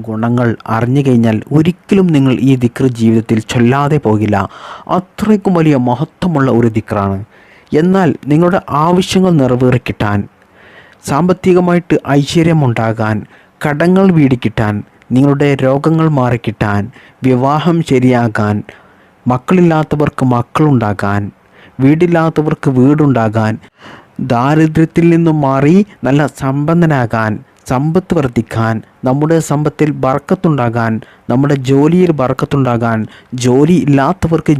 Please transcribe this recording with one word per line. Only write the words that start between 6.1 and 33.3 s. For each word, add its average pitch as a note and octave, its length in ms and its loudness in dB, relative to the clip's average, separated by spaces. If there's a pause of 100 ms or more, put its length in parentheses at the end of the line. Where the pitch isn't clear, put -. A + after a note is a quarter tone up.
ഒരു A#2 180 2
ദിക്റാണ്. G2+ 480 -4 (540)
എന്നാൽ F3+ 360 2 (180)
നിങ്ങളുടെ E3+ 360 0 (180)
ആവശ്യങ്ങൾ F3+ 540 0
നിറവേറിക്കിട്ടാൻ, B2 840 0 (840)
സാമ്പത്തികമായിട്ട് F3 960 0 (120)
ഐശ്വര്യമുണ്ടാകാൻ, A#2+ 1080 0 (420)
കടങ്ങൾ F3 520 2
വീടിക്കിട്ടാൻ, A#2+ 640 0 (360)
നിങ്ങളുടെ C#3+ 380 2 (100)
രോഗങ്ങൾ D3 540 0
മാറിക്കിട്ടാൻ, A#2 680 -2 (400)
വിവാഹം C#3+ 600 0
ശരിയാകാൻ, A#2+ 760 0 (680)
മക്കളില്ലാത്തവർക്ക് D3+ 1000 0
മക്കളുണ്ടാകാൻ, A2 920 0 (560)
വീടില്ലാത്തവർക്ക് D#3 920 0
വീടുണ്ടാകാൻ, B2 840 2 (720)
ദാരിദ്ര്യത്തിൽ D#3 840 0
നിന്നും E3 320 2
മാറി C#3 360 2 (260)
നല്ല C3+ 180 0 (140)
സമ്പന്നനാകാൻ, C3+ 960 -2 (340)
സമ്പത്ത് D#3 480 -2
വർദ്ധിക്കാൻ, A2+ 600 -2 (300)
നമ്മുടെ D3 360 0
സമ്പത്തിൽ D3+ 480 -2 (140)
ബർക്കത്തുണ്ടാകാൻ, C3 880 -2 (360)
നമ്മുടെ C#3 340 0
ജോലിയിൽ D#3 500 2
ബർക്കത്തുണ്ടാകാൻ, B2+ 880 -2 (380)